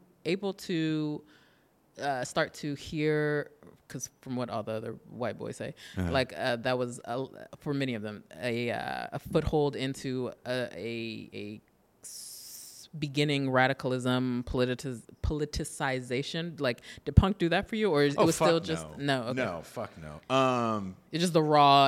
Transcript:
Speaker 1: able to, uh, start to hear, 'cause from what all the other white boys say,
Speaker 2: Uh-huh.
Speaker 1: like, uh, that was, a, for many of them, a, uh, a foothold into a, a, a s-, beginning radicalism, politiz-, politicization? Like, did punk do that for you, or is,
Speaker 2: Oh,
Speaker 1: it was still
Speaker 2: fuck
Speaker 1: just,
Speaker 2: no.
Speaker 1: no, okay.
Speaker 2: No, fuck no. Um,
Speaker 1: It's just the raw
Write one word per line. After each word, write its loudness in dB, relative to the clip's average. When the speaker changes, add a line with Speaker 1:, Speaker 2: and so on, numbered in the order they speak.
Speaker 1:
able -2
to, -2
uh, -2
start -2
to -6
hear, 0
'cause -10
from -6
what -2
all -4
the -6
other -6
white -4
boys -8
say, -8
Speaker 2:
Uh-huh. 0
Speaker 1:
like, 2
uh, 0
that 0
was, -2
a, -4
for -4
many -2
of -6
them, -8
a, 0
uh, -4
a -8
foothold 0
into -4
a, -2
a, -8
a -10
s-, -16
beginning 2
radicalism, 2
politiz-, 0
politicization? -2
Like, 0
did -6
punk 6
do 2
that 2
for -6
you, 2
or 6
is, 4
Speaker 2:
Oh, 6
Speaker 1:
it 8
was 4
still 6
Speaker 2:
fuck -2
Speaker 1:
just, -4
Speaker 2:
no. 0
Speaker 1:
no, -6
okay. -2
Speaker 2:
No, -4
fuck -8
no. -8
Um, 2
Speaker 1:
It's -2
just 2
the 6
raw 8